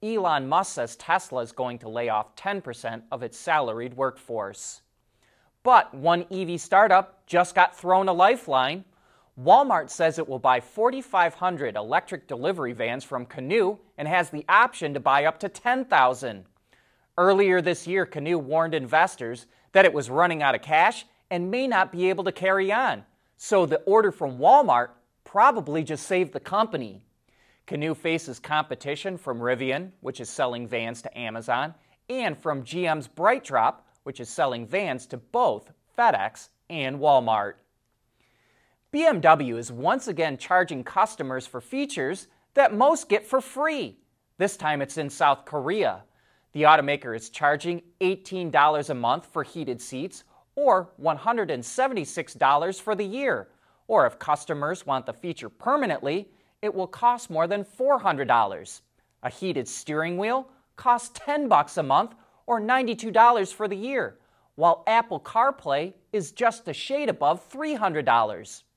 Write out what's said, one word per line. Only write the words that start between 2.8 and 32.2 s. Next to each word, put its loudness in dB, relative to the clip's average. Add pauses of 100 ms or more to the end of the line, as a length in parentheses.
of -8
its -12
salaried -2
workforce. -8 (800)
But 4
one 0
E -6
V -6
startup 2
just 2
got 4
thrown 2
a 2
lifeline. 2 (520)
Walmart 4
says 0
it -6
will -6
buy 2
forty-five 0
hundred -4
electric -4
delivery -4
vans -6
from -10
Canoo -2 (200)
and -8
has 0
the -12
option 2
to -6
buy 2
up 0
to -8
ten -4
thousand. 0 (720)
Earlier 4
this -4
year, -2
Canoo -4
warned -2
investors 0 (260)
that 8
it 6
was -4
running 0
out 4
of -2
cash 2 (280)
and -4
may -2
not 0
be -2
able -2
to -2
carry 0
on. -2 (340)
So 2
the 0
order 4
from -8
Walmart 4 (340)
probably 0
just -8
saved -2
the -10
company. -6 (640)
Canoo -6
faces -4
competition -6
from -8
Rivian, -4 (120)
which -10
is -12
selling -4
vans -8
to -16
Amazon, -6 (340)
and -6